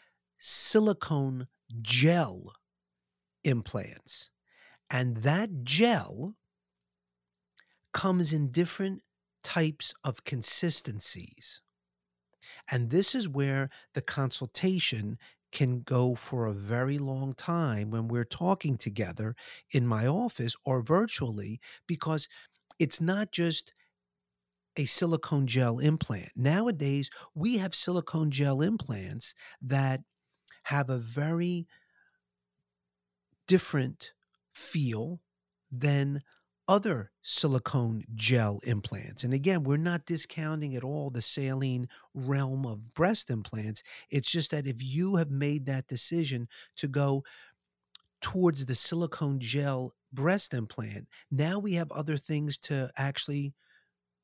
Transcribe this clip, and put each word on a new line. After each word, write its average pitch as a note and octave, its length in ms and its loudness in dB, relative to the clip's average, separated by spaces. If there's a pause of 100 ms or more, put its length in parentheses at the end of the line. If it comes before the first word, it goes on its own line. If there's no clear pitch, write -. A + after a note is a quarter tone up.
(400)
silicone C#3+ 1080 4 (340)
gel B2 720 2 (920)
implants. - 880 -4 (580)
And B2+ 280 0
that D3+ 460 2
gel D#3+ 720 2 (1600)
comes F3+ 400 2
in D3 180 2
different F3+ 520 -2 (400)
types - 500 0 (100)
of C3+ 200 -6
consistencies. - 1400 -2 (1080)
And A#2+ 180 0
this F3 240 4
is A3+ 160 0
where C3+ 400 0 (240)
the C3+ 80 -4
consultation B2+ 1200 -2 (320)
can B2 300 2
go B2+ 340 2
for A#2 320 -4
a G#2 60 -2
very A#2+ 440 -2
long C3+ 360 -4
time B2 580 -2
when A2+ 160 -2
we're A#2+ 180 -2
talking E3+ 500 0
together G#2+ 600 -4 (340)
in B2+ 160 2
my A#2 220 2
office D#3+ 480 -2 (100)
or C3 160 0
virtually, A#2 800 0 (240)
because D#3 420 -2 (520)
it's - 200 2
not F#3+ 320 -2
just E3+ 400 -2 (1040)
a D3 100 -2
silicone D#3 600 2
gel A#2+ 320 2
implant. C3 580 0
Nowadays, C#3+ 760 2 (240)
we G#3+ 240 0
have F#3 160 0
silicone E3 560 0
gel C#3 300 2
implants A#2 720 -4 (260)
that C3+ 400 0 (640)
have C#3 260 -2
a C3 80 -2
very E3 720 -2 (1800)
different D#3 640 0 (380)
feel C3+ 720 -4 (500)
than C#3 520 0 (440)
other F#3+ 440 2 (100)
silicone A#2+ 800 0 (120)
gel G#2+ 480 2
implants. G2+ 600 -4
And B2+ 120 0
again, D#3+ 280 2
we're C#3 140 2
not E3+ 300 -2
discounting D#3 680 -4
at A#2+ 80 -4
all C#3+ 280 -4
the A#2+ 100 -4
saline C3 640 0 (280)
realm C3+ 500 -2
of A2+ 300 -10
breast F#3+ 340 2
implants. G#2+ 540 -6 (260)
It's C#3 220 2
just D#3+ 180 2
that D3 160 -2
if B2+ 160 -6
you E3 360 0
have D#3+ 120 2
made C#3 380 -2
that C3+ 200 -4
decision C3 600 -2 (300)
to D3+ 100 -4
go C#3 360 2 (960)
towards E3+ 460 2
the B2+ 80 -2
silicone D#3 640 2
gel B2+ 540 -2 (180)
breast D3+ 440 0
implant, G#2+ 520 -6 (220)
now D#3 300 0
we G3+ 140 -2
have E3+ 180 -2
other D3+ 260 -2
things D3 400 -2
to C3 400 -4
actually C#3 560 -2 (720)